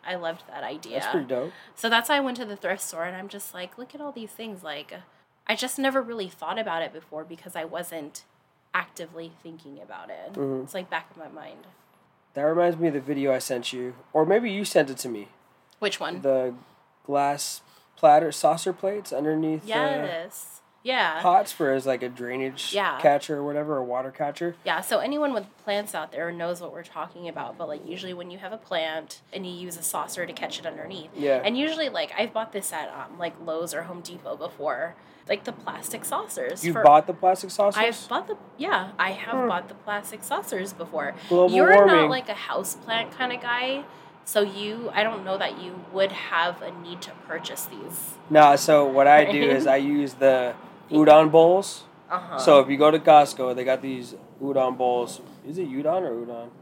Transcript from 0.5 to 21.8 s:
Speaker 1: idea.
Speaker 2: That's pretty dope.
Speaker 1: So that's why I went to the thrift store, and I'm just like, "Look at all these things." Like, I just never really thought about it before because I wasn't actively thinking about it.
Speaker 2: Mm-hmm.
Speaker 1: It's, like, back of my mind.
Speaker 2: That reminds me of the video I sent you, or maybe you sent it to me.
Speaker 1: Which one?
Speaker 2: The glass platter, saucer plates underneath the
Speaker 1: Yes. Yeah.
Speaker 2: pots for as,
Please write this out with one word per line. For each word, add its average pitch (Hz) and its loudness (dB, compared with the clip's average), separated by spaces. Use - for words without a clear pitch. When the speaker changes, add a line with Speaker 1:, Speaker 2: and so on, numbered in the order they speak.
Speaker 1:
idea. 127 -8
Speaker 2:
That's 107 -6
pretty 147 -2
dope. 131 -6
Speaker 1:
So - -6
that's 233 0
why 294 2
I 285 0
went 254 -6
to 240 -10
the 208 -12
thrift 196 -6
store, 165 -10
and 185 -10
I'm 196 -14
just 202 -16
like, 180 -14
"Look 254 -18
at 294 -18
all 285 -10
these 220 -14
things." 214 -14
Like, 151 -14
I 220 -2
just 247 -6
never 269 0
really 226 -8
thought 175 -8
about 170 -4
it 143 -8
before 156 -14
because 170 -16
I 160 -8
wasn't 165 -12
actively 165 -10
thinking 160 -20
about - -18
it. 95 -14
Speaker 2:
Mm-hmm. 135 -6
Speaker 1:
It's, - -16
like, 185 -10
back 160 -8
of - -20
my 156 -18
mind. - -20
Speaker 2:
That 139 -4
reminds 165 4
me 165 0
of 143 0
the 139 -2
video 139 0
I 131 0
sent 123 -6
you, 123 -8
or 156 4
maybe 220 2
you 196 -4
sent 143 2
it 123 -8
to 131 -8
me. 104 -10
Speaker 1:
Which 202 -4
one? 175 -8
Speaker 2:
The 131 0
glass 143 -4
platter, 151 6
saucer 165 0
plates 196 -6
underneath 156 -2
the 208 -14
Speaker 1:
Yes. 180 -6
Yeah. 196 0
Speaker 2:
pots 185 4
for 139 0
as, 131 -2